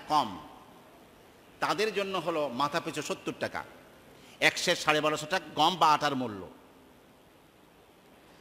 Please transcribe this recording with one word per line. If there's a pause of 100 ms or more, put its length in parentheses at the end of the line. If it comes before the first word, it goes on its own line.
কম, (1300)
তাদের
জন্য
হলো
মাথাপিছু
সত্তর
টাকা, (760)
এক
সের
সাড়ে
বারোশো
টাকা (100)
গম
বা
আটার
মূল্য। (2000)